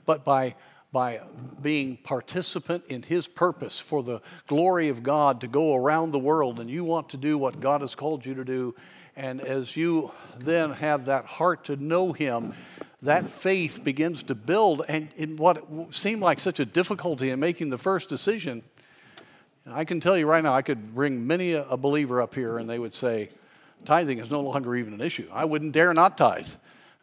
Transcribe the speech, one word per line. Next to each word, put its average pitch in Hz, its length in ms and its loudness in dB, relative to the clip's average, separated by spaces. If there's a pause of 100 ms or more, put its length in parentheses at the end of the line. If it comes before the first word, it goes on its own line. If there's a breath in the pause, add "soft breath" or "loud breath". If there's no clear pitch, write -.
but 151 180 2
by, 131 300 2 (380 soft breath)
by 123 300 -2 (380)
being 139 380 -2
participant 170 880 -4
in 123 140 -8
his 165 260 -2
purpose - 520 0
for 143 240 -4
the 117 180 -6 (240 loud breath)
glory 165 440 2
of 117 120 -4
God 139 400 2
to 127 60 -8
go 147 260 4
around 156 380 2
the 143 80 2
world, 135 400 2
and 117 100 -8
you 160 140 -6
want 165 260 -2
to - 80 -12
do 147 180 0
what 135 240 -2
God 143 220 2
has 135 140 -6
called 143 320 -6
you 135 80 -6
to 131 100 -8
do. 127 300 -4 (420 loud breath)
And 131 240 -8
as 131 340 -4
you 160 360 0 (260 loud breath)
then 151 360 2
have 147 320 0
that 131 200 0
heart 170 400 0
to 143 120 -4
know 165 340 0
him, 120 420 -2 (480 loud breath)
that 156 280 2
faith 185 520 -2
begins 147 420 -2
to 135 120 -4
build. 156 540 2
And 151 260 -2
in 156 220 -6
what 165 260 4 (280)
seemed 208 300 -2
like 170 180 4
such - 200 -2
a 139 60 2
difficulty 156 640 -2
in 131 100 -2
making 165 300 0
the 127 80 -4
first 185 320 -2
decision, 151 520 -4 (1040 soft breath)
I 135 200 -6
can 165 160 -4
tell 180 160 6
you 151 100 2
right 160 160 4
now, 143 100 4
I 131 80 4
could 110 320 -4
bring 127 320 0
many 175 280 0
a, 147 140 -2
a 131 100 -2
believer 135 440 0
up 117 140 -2
here 117 220 -4
and 113 120 -8
they 117 80 -4
would 113 160 -6
say, 113 360 -2 (560 soft breath)
"Tithing 147 340 2
is 113 100 -10
no 147 120 -2
longer 131 340 -2
even 113 180 -4
an 104 80 -8
issue. 123 300 -6
I 123 140 -2
wouldn't 151 260 -2
dare 165 220 6
not 175 240 6
tithe. 107 380 2 (480 soft breath)